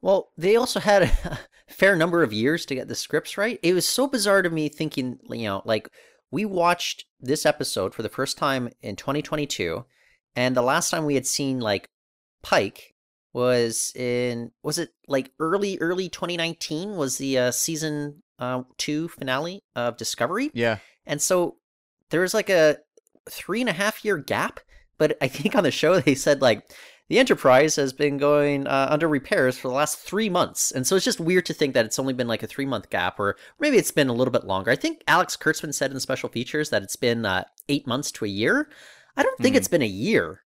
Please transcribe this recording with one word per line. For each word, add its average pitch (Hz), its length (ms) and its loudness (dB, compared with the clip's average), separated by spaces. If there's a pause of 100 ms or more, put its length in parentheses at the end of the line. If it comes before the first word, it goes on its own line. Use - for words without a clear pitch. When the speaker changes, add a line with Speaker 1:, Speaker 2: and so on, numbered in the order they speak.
Speaker 1:
Well, - 340 2
they 190 200 4
also 233 220 0
had 196 260 6
<laughs> - 200 2
a 156 140 -8 (300)
fair 196 280 4
number 170 260 4
of 110 120 0
years 139 320 0
to 139 80 -4
get 127 140 -8
the 113 60 -8
scripts - 440 -4
right. 214 240 -2
It 170 100 4
was 180 160 2
so 262 180 2
bizarre 202 360 4
to 180 80 0
me 156 180 0
thinking, 135 520 -4 (100)
you 117 140 -8
know, 98 200 -4
like, 113 240 0 (420)
we 175 140 -2
watched 175 640 0 (120)
this 139 280 -2
episode 117 480 -2
for - 80 -10
the 107 80 -6
first - 260 -6
time 131 320 -2 (140)
in 104 120 -8
twenty 143 280 -4
twenty-two, 123 640 -4 (500)
and 127 180 0
the 127 80 2
last 147 280 0
time 160 160 -2
we 143 80 0
had 131 120 0
seen, 135 340 -2
like, 104 280 -2 (540)
Pike - 520 -2 (380)
was 123 600 0
in, 123 560 -4 (120)
was 151 160 -6
it, 165 120 -6 (160)
like, 135 320 -2
early, 190 400 -2
early 180 300 -2
twenty 175 280 -6
nineteen 170 600 -6
was 139 220 -4
the, 135 200 -2
uh, 123 120 2
season, 147 720 -4 (160)
uh, 127 240 -4 (140)
two 151 320 -4
finale 160 540 -6 (140)
of 120 200 -2
Discovery? 185 580 -4
Speaker 2:
Yeah. 117 240 0 (280)
Speaker 1:
And 147 160 -4
so 180 340 0 (540)
there 156 120 0
was, 185 120 -2
like, 214 160 0
a 156 280 6 (500)
three - 320 -6
and 247 100 0
a 175 40 0
half 202 300 -4
year 202 120 0
gap, 135 440 -4 (380)
but 151 220 2
I 135 80 0
think - 260 -4
on 208 80 4
the 147 80 4
show 170 300 2
they 139 160 4
said, 139 260 2
like, 110 260 2 (400)
"The 214 120 4
Enterprise 151 560 6
has 139 160 0
been 143 260 0
going, 143 480 2
uh, 135 240 0
under 151 180 2
repairs 139 480 2
for - 120 -8
the 123 60 -4
last 147 260 -2
three 214 280 -2
months." - 440 0
And 131 120 -2
so 190 120 2
it's 185 80 2
just 233 160 0
weird 175 260 2
to 165 80 -6
think 135 200 0
that 120 100 4
it's - 160 -6
only 135 140 -2
been, 123 140 -2
like, 113 140 -4
a 110 60 -10
three-month 135 420 -6
gap, 92 300 -2
or 101 160 -2 (240)
maybe 294 180 4
it's - 140 0
been 143 160 2
a 123 60 0
little 120 180 0
bit 117 120 0
longer. 95 280 0
I 151 40 2
think 320 300 -6
Alex 170 300 2
Kurtzman 151 380 -2
said 135 180 -2
in - 20 -12
the 131 60 -6
special - 280 -6
features 151 420 -4
that 104 120 0
it's - 140 -10
been, 117 280 0
uh, 92 200 0 (240)
eight 143 180 -2
months 123 260 -4
to - 120 -8
a 107 40 -4
year. 139 400 0 (480)
I 269 60 2
don't 523 160 0
think - 160 2
Speaker 2:
Hmm. 262 40 8
Speaker 1:
it's - 100 -2
been 165 140 2
a 117 40 0
year 101 560 -2 (120)